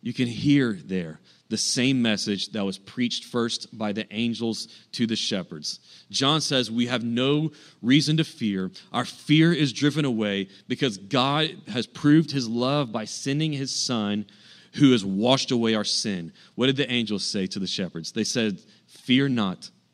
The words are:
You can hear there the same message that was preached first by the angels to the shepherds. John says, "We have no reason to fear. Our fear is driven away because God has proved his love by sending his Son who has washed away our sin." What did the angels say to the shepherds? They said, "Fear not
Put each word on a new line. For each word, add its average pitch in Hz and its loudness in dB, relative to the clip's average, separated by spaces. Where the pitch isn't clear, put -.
You 120 -6
can 127 0
hear 120 2
there 87 -6
the 110 -4
same 131 2
message 104 0
that 104 -4
was 95 -4
preached - -4
first 117 -4
by 107 -4
the 107 -6
angels 113 -4
to 120 -2
the 110 0
shepherds. 87 -6
John 135 2
says, 127 0
"We 117 0
have 120 -2
no 135 0
reason 143 4
to 156 2
fear. 95 -4
Our 120 -2
fear 160 4
is 143 0
driven 143 0
away 104 0
because 123 -2
God 135 0
has 107 -4
proved 147 4
his 131 -2
love 127 0
by 110 -4
sending 147 -4
his 135 -6
Son 104 -2
who 139 6
has 110 4
washed 110 2
away 117 2
our 104 0
sin." 90 -4
What 120 2
did 135 4
the 127 -2
angels 110 -2
say 95 -2
to 98 -6
the 92 -4
shepherds? 85 -6
They 110 -2
said, 107 -2
"Fear 135 2
not 104 -2